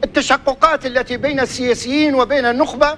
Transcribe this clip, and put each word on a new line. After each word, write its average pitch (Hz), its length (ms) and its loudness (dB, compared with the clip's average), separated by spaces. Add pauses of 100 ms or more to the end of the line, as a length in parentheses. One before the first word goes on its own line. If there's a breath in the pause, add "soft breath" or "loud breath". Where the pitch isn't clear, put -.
التشققات 277 840 0
التي 247 300 -4
بين 269 240 -4
السياسيين 254 720 -2
وبين 254 320 2
النخبة. 294 520 0